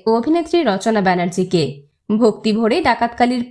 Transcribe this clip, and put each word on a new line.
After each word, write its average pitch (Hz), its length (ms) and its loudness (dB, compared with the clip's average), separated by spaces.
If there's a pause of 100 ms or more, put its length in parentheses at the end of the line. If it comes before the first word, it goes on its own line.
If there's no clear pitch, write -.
অভিনেত্রী 311 560 0
রচনা 220 380 0
ব্যানার্জিকে। 180 600 0 (580)
ভক্তি 220 320 2
ভরে 226 300 0
ডাকাতকালীর 240 680 0